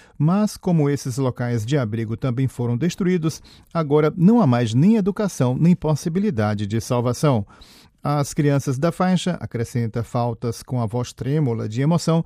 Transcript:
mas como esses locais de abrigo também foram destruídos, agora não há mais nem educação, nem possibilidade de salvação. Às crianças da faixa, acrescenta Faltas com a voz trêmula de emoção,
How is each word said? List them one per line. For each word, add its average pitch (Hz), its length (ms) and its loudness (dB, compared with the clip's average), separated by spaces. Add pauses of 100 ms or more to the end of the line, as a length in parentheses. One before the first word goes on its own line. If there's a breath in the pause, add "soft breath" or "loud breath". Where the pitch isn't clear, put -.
(180 loud breath)
mas 190 380 0
como 160 340 0
esses 135 280 -4
locais 120 480 -2
de 143 120 0
abrigo 113 380 -2
também 127 320 -2
foram 120 300 -4
destruídos, 175 640 -2 (320 loud breath)
agora 151 420 2
não 220 240 6
há 170 80 4
mais 120 260 2
nem 180 220 4
educação, 185 640 0
nem 165 160 6
possibilidade 151 920 -2
de 110 140 -2
salvação. 120 680 0 (560 loud breath)
Às 143 320 -2
crianças 143 440 0
da 165 120 0
faixa, 180 420 0 (100)
acrescenta 117 600 -4
Faltas 120 640 -4
com 127 160 -4
a 117 60 0
voz 120 260 -6
trêmula 120 560 -2
de 113 140 -4
emoção, 165 440 2